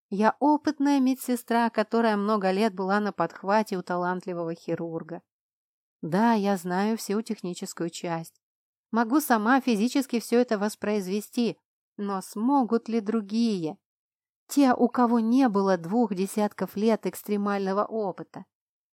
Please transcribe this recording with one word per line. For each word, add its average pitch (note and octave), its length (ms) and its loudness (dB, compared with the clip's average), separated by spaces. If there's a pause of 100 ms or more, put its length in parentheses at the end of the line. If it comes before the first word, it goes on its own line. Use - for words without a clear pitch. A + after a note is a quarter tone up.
Я A3 300 2
опытная C#4+ 600 2
медсестра, B3 680 0
которая A3 480 2
много G3+ 320 0
лет G3 240 0
была F#3+ 260 0
на G#3 120 -2
подхвате G3 680 -2
у F3+ 60 -6
талантливого F3 720 -4
хирурга. E3 680 -8 (800)
Да, G3+ 320 2
я G3+ 240 0
знаю F#3 400 -2
всю G#3 240 -4
техническую F3+ 680 -8
часть. E3 500 -8 (500)
Могу A#3 280 2
сама A#3+ 420 2
физически A#3+ 580 0
все A#3 200 2
это A#3 180 2
воспроизвести, G#3 1040 -4 (380)
но G3+ 240 -6
смогут A#3 680 0
ли A3+ 120 -2
другие? G#3 760 -2 (680)
Те, C4+ 260 4
у A#3+ 140 4
кого A#3+ 320 2
не B3 300 4
было G3 280 2
двух G3 380 0
десятков G3 600 -2
лет G#3+ 300 2
экстремального G3+ 800 -2
опыта. F#3+ 600 -8 (480)